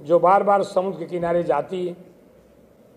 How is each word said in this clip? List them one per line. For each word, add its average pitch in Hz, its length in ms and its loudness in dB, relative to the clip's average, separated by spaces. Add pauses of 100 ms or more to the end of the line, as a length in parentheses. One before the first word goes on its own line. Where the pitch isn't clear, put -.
जो 160 180 4
बार-बार 196 440 4
समुद्र 185 360 -4
के 165 60 -10
किनारे 170 380 -2
जाती 175 540 -4 (1000)